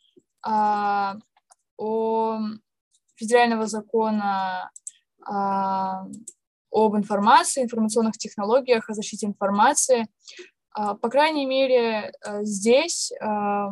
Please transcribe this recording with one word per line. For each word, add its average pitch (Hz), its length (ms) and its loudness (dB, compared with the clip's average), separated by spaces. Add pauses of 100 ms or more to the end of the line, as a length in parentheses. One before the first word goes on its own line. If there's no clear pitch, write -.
(420)
а, 208 760 0 (580)
о 226 640 -2 (760)
федерального 226 500 2
закона, 208 1040 -2 (560)
а, 190 800 -2 (640)
об 214 260 2
информации, 220 680 4
информационных 220 520 0
технологиях, 226 720 0
о 220 60 -8
защите 208 320 -8
информации. 220 800 2 (640)
А, 208 240 -4
по 226 160 -4
крайней 294 340 2
мере, 254 680 0 (120)
э, 208 200 -6
здесь, 226 760 0
а, 202 520 -2